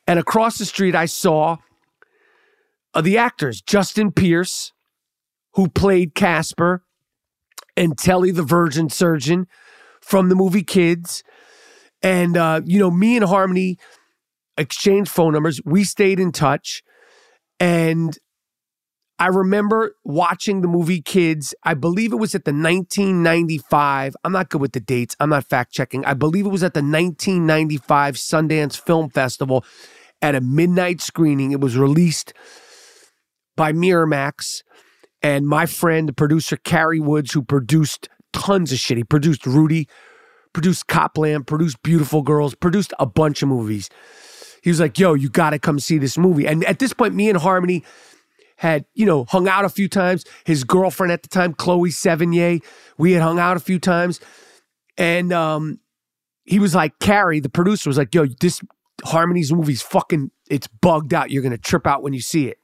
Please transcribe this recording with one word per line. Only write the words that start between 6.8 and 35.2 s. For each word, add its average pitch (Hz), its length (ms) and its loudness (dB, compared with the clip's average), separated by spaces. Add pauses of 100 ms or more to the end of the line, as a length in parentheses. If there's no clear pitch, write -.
and 165 220 0
Telly 185 340 2
the 175 120 -2
Virgin 160 460 0
Surgeon 170 580 0 (540)
from 190 280 2
the 185 60 4
movie 190 280 2
Kids. 170 600 0 (800)
And, 180 360 2
uh, 160 280 0
you 180 140 2
know, 185 120 4
me 208 260 2
and 214 80 2
Harmony 185 520 0 (800)
exchanged 196 520 0
phone 165 240 2
numbers. 151 320 -2
We 185 180 2
stayed 190 360 0
in 180 120 0
touch. - 520 -2 (760)
And 165 580 0 (1000)
I 175 80 2
remember 208 760 0
watching 175 580 -2
the 175 60 0
movie 170 340 0
Kids. 160 600 -2
I 165 100 0
believe 175 400 -2
it 240 40 -2
was 214 180 -2
at 185 100 -8
the 147 80 0
nineteen 175 720 0
ninety-five, 147 1000 0
I'm 170 80 -4
not 185 180 -2
good 151 120 -2
with 135 120 -4
the 131 60 -6
dates. 123 400 -4
I'm 147 120 0
not 143 120 0
fact 123 300 -2
checking. 131 320 -6
I 139 80 0
believe 160 320 0
it 208 40 -2
was 190 140 -2
at 185 120 -2
the 147 80 0
nineteen 165 640 0
ninety-five 151 680 0
Sundance 156 640 -2
Film 160 300 0
Festival 131 560 -2 (560)
at 147 140 0
a 131 60 -2
midnight 175 600 0
screening. 143 500 0
It 143 80 -2
was 135 160 -2
released 147 560 2 (1200)
by 156 180 0
Miramax. 160 880 0 (600)